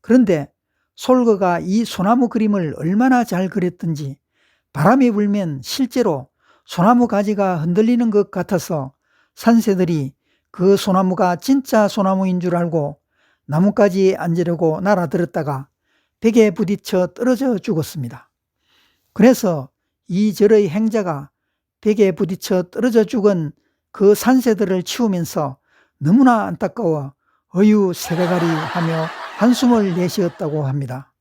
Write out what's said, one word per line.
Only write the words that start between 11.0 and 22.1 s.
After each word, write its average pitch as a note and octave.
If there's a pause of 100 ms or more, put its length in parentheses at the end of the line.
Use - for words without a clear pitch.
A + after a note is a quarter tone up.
진짜 A#3
소나무인 F#3+
줄 F3
알고 E3 (460)
나뭇가지에 F#3+
앉으려고 E3
날아들었다가 E3+ (540)
벽에 G#3+
부딪혀 F#3
떨어져 B3
죽었습니다. C#3+ (840)
그래서 G3 (380)
이 G3+
절의 G#3
행자가 F#3 (500)
벽에 G#3